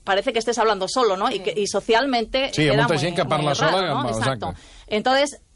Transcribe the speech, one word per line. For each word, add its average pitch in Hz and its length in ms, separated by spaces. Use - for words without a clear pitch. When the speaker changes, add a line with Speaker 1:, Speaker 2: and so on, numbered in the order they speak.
Speaker 1:
Parece 214 300
que 226 60
estés 226 180
hablando 208 320
solo, 220 260
¿no? 208 160
Y 202 80
que, 190 160
y 202 120
socialmente 240 840
Speaker 2:
Sí, 151 100
hi 151 40
ha 139 40
Speaker 1:
queda - 120
Speaker 2:
molta 175 120
Speaker 1:
muy, 135 80
Speaker 2:
gent 175 120
que 180 80
Speaker 1:
muy 151 60
Speaker 2:
parla 151 240
Speaker 1:
raro, 165 240
Speaker 2:
sola, 190 160
Speaker 1:
¿no? 254 100
Speaker 2:
no, 120 60
Speaker 1:
Exacto. 113 400
Speaker 2:
exacte. - 120
Speaker 1:
Entonces, 262 520